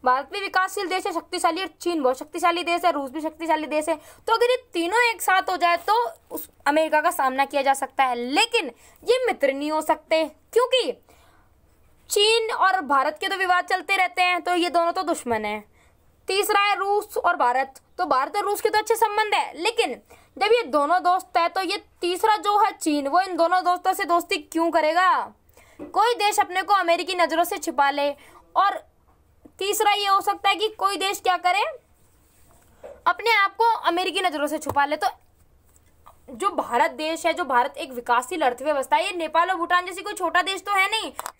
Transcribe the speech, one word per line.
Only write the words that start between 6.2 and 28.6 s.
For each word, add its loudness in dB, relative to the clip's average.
उस -12
अमेरिका 2
का 2
सामना 0
किया -2
जा 2
सकता -2
है, 0
लेकिन 0
ये 2
मित्र 0
नहीं -4
हो 0
सकते 0
क्योंकि 0
चीन 2
और 2
भारत 0
के -2
तो -2
विवाद 2
चलते -2
रहते 0
हैं, 0
तो 0
ये 0
दोनों 2
तो -4
दुश्मन -4
हैं। -8
तीसरा 0
है 2
रूस -2
और 0
भारत, 0
तो 0
भारत 0
और 0
रूस -2
के 0
तो 2
अच्छे 0
संबंध 0
है, -4
लेकिन -2
जब 4
ये 4
दोनों 2
दोस्त 0
हैं 2
तो -4
ये -4
तीसरा 2
जो 0
है 0
चीन, -2
वो 4
इन -4
दोनों 2
दोस्तों 0
से -2
दोस्ती 0
क्यों -2
करेगा? 2
कोई 0
देश 0
अपने -2
को 0
अमेरिकी 2
नज़रों 2
से -6
छिपा 0
ले -2
और 0